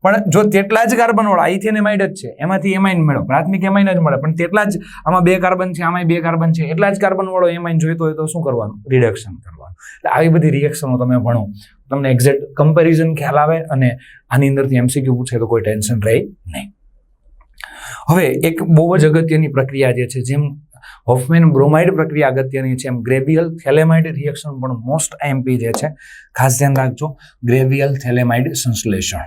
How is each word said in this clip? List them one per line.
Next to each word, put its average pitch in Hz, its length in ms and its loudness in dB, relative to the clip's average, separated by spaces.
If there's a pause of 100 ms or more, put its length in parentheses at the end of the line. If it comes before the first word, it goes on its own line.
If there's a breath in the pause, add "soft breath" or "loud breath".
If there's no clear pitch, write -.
પણ 196 140 2 (120)
જો 180 160 4
તેટલા 208 420 2
જ 226 100 0
કાર્બનવાળો, 214 460 2
આ 156 60 2
ઇથેનેમાઇડ 208 560 0
જ 190 100 -4
છે, - 260 -14
એમાંથી 190 320 -2
એમાઇન 190 300 0
મેળવો, 139 240 0
પ્રાથમિક 165 380 0
એમાઇન 196 300 2
જ 180 40 2
મળે, 151 200 2
પણ 156 160 -2
તેટલા 170 300 0
જ, 208 160 -2 (260 loud breath)
આમાં 180 160 2
બે 180 180 4
કાર્બન 185 340 -2
છે, 165 100 -8
આમાંય 175 200 -2
બે 170 180 0
કાર્બન 165 300 0
છે, 160 120 0
એટલા 185 260 0
જ 196 100 -4
કાર્બનવાળો 190 480 0
એમાઇન 170 300 -2
જોઈતો 165 260 0
હોય 156 100 0
તો 156 120 -4
શું 160 180 -6
કરવાનું? 113 480 -4
રિડક્શન 110 440 0
કરવાનું. - 360 -20
એટલે - 380 -10
આવી 156 180 2
બધી 160 220 4
રિએક્શનો 139 480 -2
તમે 123 200 0
ભણો, 117 300 -2 (420 loud breath)
તમને 139 200 -2
એક્ઝેક્ટ 139 480 2
કમ્પેરિઝન 160 580 4
ખ્યાલ 143 220 -2
આવે 156 220 2
અને 131 380 -2 (320 loud breath)
આની 139 200 2
અંદરથી 135 260 0
એમ 123 120 2
સી 127 140 -2
ક્યુ 127 140 0
પૂછે 123 240 -4
તો 113 80 -2
કોઈ 113 140 0
ટેન્શન 107 400 -2
રહે 113 180 2 (280)
નહીં. 202 260 -14 (1400 loud breath)
હવે 170 160 4
એક 151 380 -2
બહુ 165 340 4
જ 151 80 4
અગત્યની 160 420 2
પ્રક્રિયા 131 440 0
જે 120 160 -2
છે, 127 140 -8
જેમ 139 200 -2 (640 loud breath)
હોફમેન 131 380 4
બ્રોમાઇડ 151 480 4
પ્રક્રિયા 147 360 0
અગત્યની 131 460 -2
છે, 127 120 -8
એમ 123 140 -6
ગ્રેબિયલ 147 540 0
થેલેમાઇડ 160 520 2
રિએક્શન 143 520 -8
પણ 127 100 -6
most 123 540 -6
આઈ 143 60 -4
એમ 135 120 -2
પી 127 160 -2
જે 113 140 -4
છે, 151 240 -6 (400 loud breath)
ખાસ 127 220 2
ધ્યાન 139 180 2
રાખજો, 135 420 -2 (260 soft breath)
ગ્રેબિયલ 131 520 2
થેલેમાઇડ 123 580 -2
સંશ્લેષણ. 104 720 -4